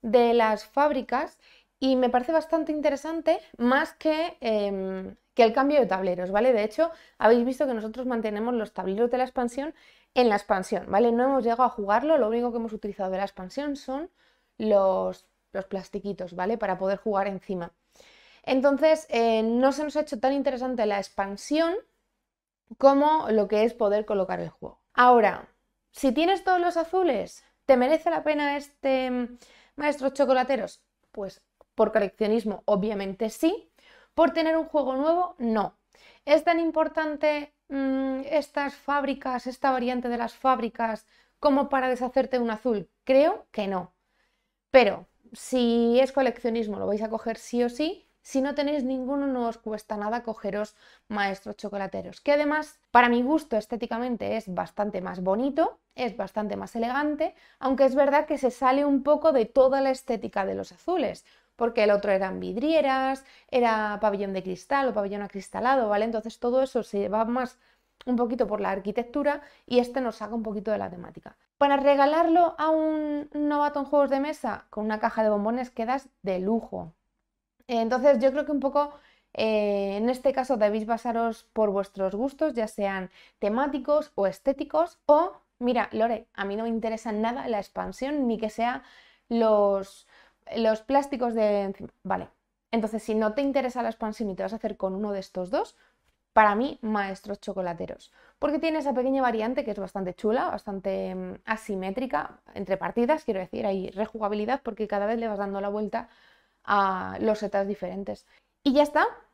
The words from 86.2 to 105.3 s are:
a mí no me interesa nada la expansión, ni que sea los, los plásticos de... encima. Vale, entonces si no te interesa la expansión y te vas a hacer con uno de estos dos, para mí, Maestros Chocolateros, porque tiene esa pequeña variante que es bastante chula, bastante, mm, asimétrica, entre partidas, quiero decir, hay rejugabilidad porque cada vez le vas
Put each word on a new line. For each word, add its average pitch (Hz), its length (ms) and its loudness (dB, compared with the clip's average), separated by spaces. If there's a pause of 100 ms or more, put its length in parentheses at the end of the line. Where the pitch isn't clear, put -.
a 202 100 -6
mí 196 120 -6
no 226 80 -4
me 233 60 -4
interesa 226 420 -4
nada 233 360 -4
la 220 100 -2
expansión, 240 720 -6
ni 226 100 -2
que 220 120 -4
sea 240 320 -4 (460)
los, 208 800 2 (500)
los 220 260 0
plásticos 269 520 0
de... 208 280 2
encima. 196 280 -8 (120)
Vale, 185 260 -6 (420)
entonces 220 320 -2
si 220 120 -4
no 214 200 0
te 277 80 -2
interesa 254 400 -2
la 226 80 -2
expansión 220 400 -6
y 190 40 -6
te 185 80 -8
vas 190 100 -4
a 226 40 -8
hacer 214 200 -6
con 190 180 -4
uno 208 180 -6
de 196 80 -6
estos 185 300 -8
dos, 320 260 -4 (560)
para 214 220 6
mí, 269 260 -2
Maestros 202 600 -6
Chocolateros, 180 680 -8 (280)
porque 302 200 0
tiene 311 200 0
esa 277 160 -2
pequeña 262 260 0
variante 247 440 0
que 220 80 -6
es 202 60 -6
bastante 185 360 -8
chula, 254 340 0
bastante, 190 640 -6
mm, 185 300 -10
asimétrica, 208 960 -6 (140)
entre 190 240 -4
partidas, 240 460 0
quiero 190 160 -4
decir, 185 260 -6
hay 190 240 -2
rejugabilidad 214 720 -4
porque 214 260 -6
cada 202 180 -2
vez 233 120 -2
le 226 100 -4
vas 208 100 -6